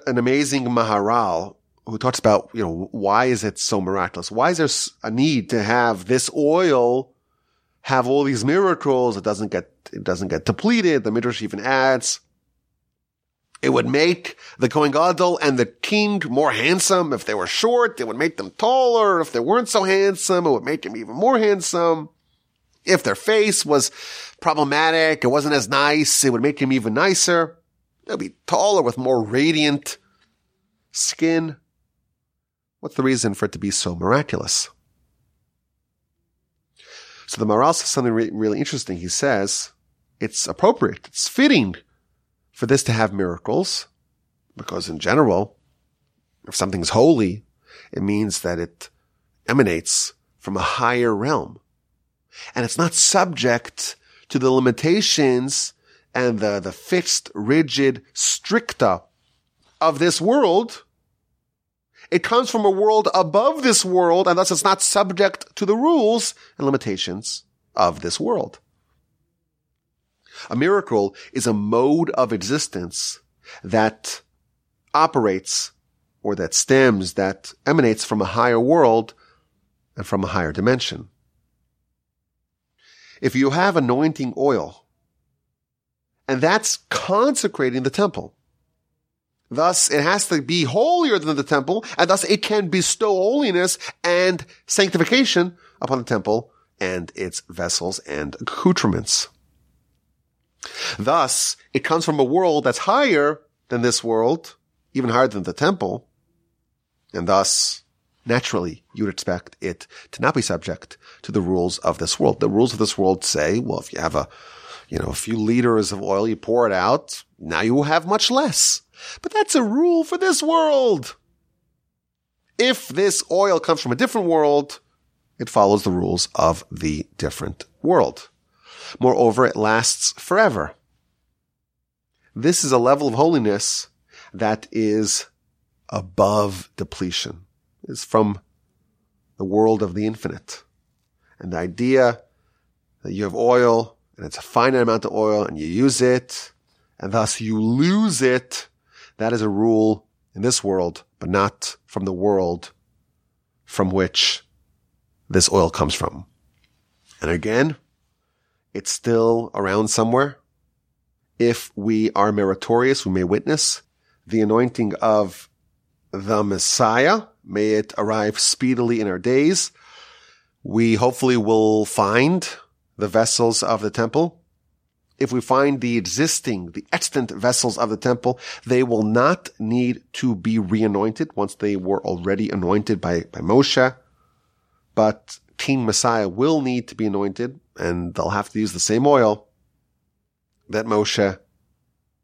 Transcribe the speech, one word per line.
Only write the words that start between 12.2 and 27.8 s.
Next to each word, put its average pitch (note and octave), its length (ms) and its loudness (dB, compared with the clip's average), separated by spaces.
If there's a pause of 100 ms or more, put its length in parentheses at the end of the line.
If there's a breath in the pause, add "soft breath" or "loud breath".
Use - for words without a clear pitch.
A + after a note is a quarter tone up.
it C3+ 80 0
would B2 180 2
make D#3+ 500 0 (200 loud breath)
the B2 100 2
Kohen D3 240 2
Gadol F3 500 2
and C#3 160 2
the A#2+ 100 2
king G#3 600 -2
more C3+ 240 0
handsome E3 600 0
if A2+ 120 -6
they G#2+ 100 -2
were F2+ 120 -4
short. A#3 520 0
It A#2+ 80 -6
would A2 100 -8
make D#3+ 200 -2
them F#2+ 140 -10
taller A3+ 680 2
if D#3 100 -6
they A#2+ 80 -2
weren't G#3 300 0
so G3+ 140 2
handsome. F#3+ 640 2
It D#3 60 2
would A2 120 0
make D3 180 -4
them G2+ 140 -12
even A2 200 -12
more A#3 220 2
handsome. E3+ 720 0 (720)
If F#3 200 2
their G2+ 120 -2
face G#3+ 500 0
was C#3+ 260 2 (500 loud breath)
problematic, D#3 840 2
it B2 60 4
wasn't D3 260 2
as A2 140 0
nice, D3 540 2
it C3+ 80 4
would A#2 100 0
make C#3+ 180 0
him C3 120 0
even A2+ 220 0
nicer. E3+ 640 0 (480)